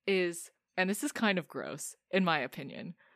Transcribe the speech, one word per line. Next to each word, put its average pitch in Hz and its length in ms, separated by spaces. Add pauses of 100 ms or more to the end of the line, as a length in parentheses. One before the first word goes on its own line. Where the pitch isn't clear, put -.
is, 180 440 (260)
and 185 140
this 208 120
is 285 80
kind 202 280
of 160 100
gross, - 480 (140)
in 190 120
my 165 180
opinion. - 560 (200)